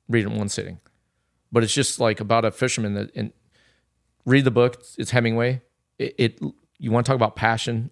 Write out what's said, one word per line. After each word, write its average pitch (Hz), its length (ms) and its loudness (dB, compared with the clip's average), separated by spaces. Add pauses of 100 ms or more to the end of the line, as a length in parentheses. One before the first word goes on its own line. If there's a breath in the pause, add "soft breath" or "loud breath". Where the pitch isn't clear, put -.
Read 117 180 0
it 107 60 -4
in 110 60 -4
one 104 120 -4
sitting. 92 300 -10 (720)
But 117 120 4
it's 107 100 -2
just, - 260 0
like, 113 200 2
about 113 260 2
a 107 60 0
fisherman 113 440 -2
that, 101 200 -6
and 110 160 -6 (920)
read 135 180 6
the 131 80 4
book. 120 320 2 (140)
It's - 140 -6
Hemingway. 120 500 0 (360)
It, 123 200 -6
it, - 240 0 (360)
you 117 140 -6
wanna 120 120 2
talk 139 120 0
about 113 220 0
passion 113 540 -2